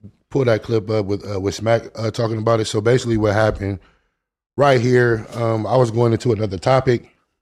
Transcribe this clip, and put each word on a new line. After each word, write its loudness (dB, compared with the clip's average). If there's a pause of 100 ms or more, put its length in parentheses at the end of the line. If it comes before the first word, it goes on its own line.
(300)
pull 0
that 2
clip -2
up 0
with, -4
uh, -6
with -4
Smack, 0 (140)
uh, -6
talking -4
about 0
it? -2
So -4
basically, 2
what 2
happened 0 (800)
right 4
here? 2
Um, -2
I 0
was 2
going 2
into 0
another -4
topic, 0 (320)